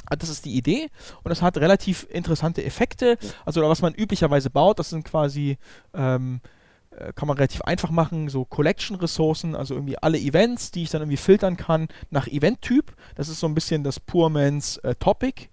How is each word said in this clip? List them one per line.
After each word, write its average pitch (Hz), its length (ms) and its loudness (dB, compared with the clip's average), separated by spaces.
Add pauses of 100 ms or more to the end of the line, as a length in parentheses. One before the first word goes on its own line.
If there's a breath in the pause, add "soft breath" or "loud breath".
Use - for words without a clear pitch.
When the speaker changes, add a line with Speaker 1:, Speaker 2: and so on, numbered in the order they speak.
(160)
Speaker 1:
das 165 140 -6
ist 151 160 -10
die 127 100 -4
Idee 214 340 0 (340 loud breath)
und - 60 -6
das 170 120 -2
hat 180 160 2
relativ 180 520 2
interessante 170 540 -2
Effekte. 233 560 2
Speaker 2:
Ja. 202 100 -10 (160 loud breath)
Speaker 1:
Also 156 160 0
was 156 200 4
man 170 120 2
üblicherweise 147 560 2
baut, 175 300 4
das 160 100 -2
sind 160 140 -4
quasi, 143 540 0 (360 loud breath)
ähm, 127 480 -2 (500 soft breath)
äh, - 220 -12
kann 151 140 -4
man 139 100 0
relativ 135 240 2
einfach 170 300 -2
machen, 160 380 0
so 131 160 -4
Collection-Ressourcen, 160 1080 -2
also 139 180 -6
irgendwie 139 240 -6
alle 160 220 0
Events, 220 520 0
die 175 120 -4
ich 156 60 -6
dann 156 120 -4
irgendwie 147 160 -2
filtern 190 400 4
kann 160 300 0 (220 loud breath)
nach 143 180 -2
Event-Typ. 160 680 0 (200 loud breath)
Das 143 140 -6
ist 156 100 -10
so 170 80 -2
ein 151 80 0
bisschen 160 280 -2
das 139 160 -4
Poor 165 300 2
Man's, 143 480 0
äh, - 180 -2
Topic - 580 -2